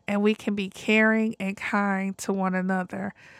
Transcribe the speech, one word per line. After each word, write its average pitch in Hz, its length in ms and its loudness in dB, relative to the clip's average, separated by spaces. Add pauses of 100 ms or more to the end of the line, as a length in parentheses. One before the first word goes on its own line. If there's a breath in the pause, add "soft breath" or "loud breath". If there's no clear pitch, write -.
and 202 140 0
we 214 120 4
can 208 220 -4
be 196 140 -4
caring 220 720 2
and 196 180 -4
kind 196 600 -2
to - 120 -4
one 185 240 0
another 190 580 -2 (260 loud breath)